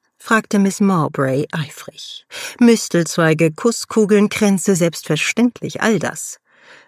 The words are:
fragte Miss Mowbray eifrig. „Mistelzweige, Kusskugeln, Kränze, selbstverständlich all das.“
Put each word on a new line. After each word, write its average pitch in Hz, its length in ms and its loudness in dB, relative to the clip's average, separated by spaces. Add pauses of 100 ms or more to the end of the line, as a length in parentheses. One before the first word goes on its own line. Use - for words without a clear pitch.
(160)
fragte 220 420 -2
Miss 196 220 0
Mowbray 147 720 0
eifrig. - 760 -12 (320)
„Mistelzweige, 165 960 2
Kusskugeln, 214 760 0
Kränze, 196 480 0
selbstverständlich - 1040 -2
all 214 160 2
das.“ - 400 -10 (500)